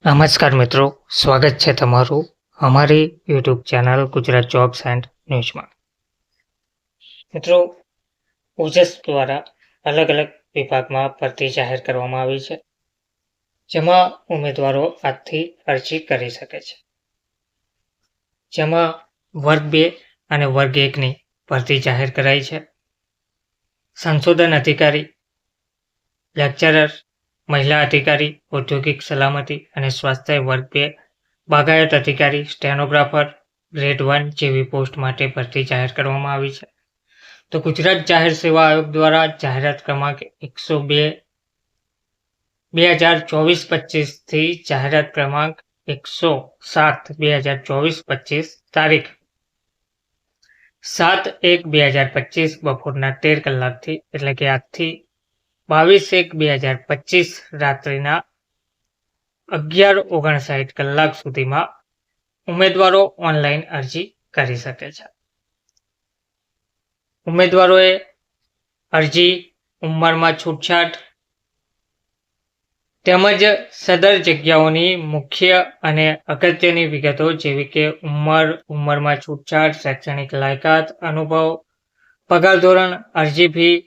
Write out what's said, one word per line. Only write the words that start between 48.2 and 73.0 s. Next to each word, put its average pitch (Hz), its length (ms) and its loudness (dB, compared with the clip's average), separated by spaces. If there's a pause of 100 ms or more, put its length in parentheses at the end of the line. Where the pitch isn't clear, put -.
તારીખ 156 360 0 (1700)
સાત 185 400 0 (200)
એક 175 240 2
બે 151 120 0 (120)
હજાર 135 220 0
પચીસ 156 500 -4
બપોરના 135 480 -4
તેર 151 280 0
કલાકથી, 131 640 -6 (100)
એટલે 139 200 -6
કે 139 140 -4
આજથી 160 460 -4 (760)
બાવીસ 175 440 4
એક 175 220 0
બે 156 120 0 (100)
હજાર 131 200 -4 (100)
પચીસ 165 420 -2 (240)
રાત્રિના 143 680 -4 (1300)
અગિયાર 180 480 4
ઓગણસાઠ 147 760 -4
કલાક 143 420 0
સુધીમાં 139 520 -4 (800)
ઉમેદવારો 185 540 2 (160)
ઓનલાઈન 151 520 -2
અરજી 156 380 -8 (260)
કરી 123 220 -2
શકે 127 360 -14
છે. - 140 -20 (2250)
ઉમેદવારોએ 185 640 6 (1000)
અરજી, 160 400 2 (480)
ઉંમરમાં 165 520 0
છૂટછાટ 170 600 -2 (2000)